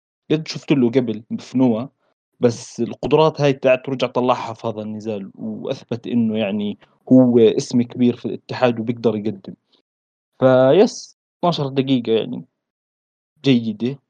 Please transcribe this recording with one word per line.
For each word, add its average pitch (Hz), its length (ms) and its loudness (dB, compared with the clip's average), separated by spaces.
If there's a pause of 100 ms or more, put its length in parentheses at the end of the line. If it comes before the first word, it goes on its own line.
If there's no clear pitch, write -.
(300)
قد 156 180 -2
شفت - 240 -6
له 123 180 2
قبل 113 320 -2 (160)
في - 200 -8
نوا، 123 280 2 (540)
بس 117 400 -2
القدرات 147 600 0
هاي 143 120 2
تاعت 131 360 0
رجع 131 180 -2
طلعها 123 480 -2
في 117 140 -12
هذا 107 120 -8
النزال، 107 540 -8
وأثبت - 720 -10
إنه 110 320 0
يعني 104 400 -4 (340)
هو 127 260 6
اسم 117 440 4
كبير 120 340 0
في - 80 -16
الاتحاد 113 560 -4
وبيقدر 117 360 -2
يقدم. 101 380 -8 (880)
فيس، 131 760 4 (220)
اثناشر 156 300 -2
دقيقة 131 440 0
يعني 113 320 -4 (1000)
جيدة. 117 540 0 (120)